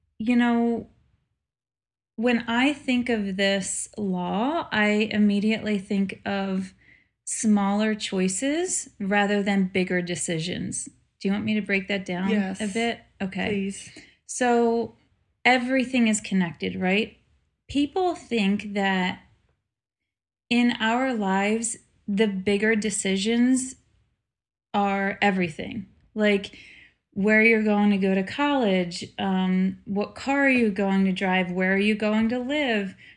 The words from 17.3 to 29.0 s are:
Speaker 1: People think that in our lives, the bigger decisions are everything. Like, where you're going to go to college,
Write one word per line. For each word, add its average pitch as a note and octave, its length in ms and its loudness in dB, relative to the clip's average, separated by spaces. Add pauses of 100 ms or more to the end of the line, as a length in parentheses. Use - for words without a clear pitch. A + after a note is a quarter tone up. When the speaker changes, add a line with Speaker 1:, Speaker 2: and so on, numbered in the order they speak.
Speaker 1:
People E4 460 0
think G#3 600 -2
that G3 460 0 (1300)
in A#3+ 300 2
our A#3+ 340 0
lives, G#3 640 -2 (280)
the G#3 220 2
bigger G3+ 480 0
decisions A3 1000 0 (1000)
are G3 480 0
everything. F#3+ 640 -2 (280)
Like, G#3 420 0 (560)
where G#3+ 300 4
you're A3 200 6
going G#3 280 4
to G3+ 60 4
go F#3+ 180 2
to F#3+ 100 0
college, G3 800 0 (140)